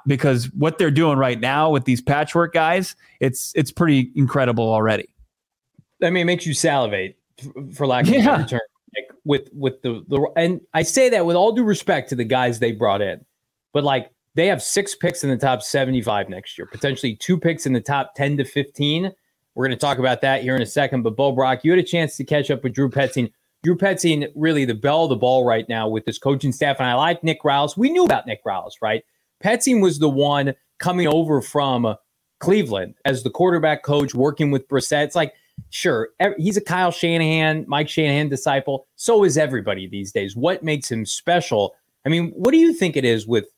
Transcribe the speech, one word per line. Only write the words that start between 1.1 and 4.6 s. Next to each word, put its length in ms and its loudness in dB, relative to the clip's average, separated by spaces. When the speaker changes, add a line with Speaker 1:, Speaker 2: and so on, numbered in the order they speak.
Speaker 1:
right 240 0
now 300 2
with 140 2
these 180 0
patchwork 500 0
guys, 420 0
it's, 340 -2
it's 160 0
pretty 440 2
incredible 540 0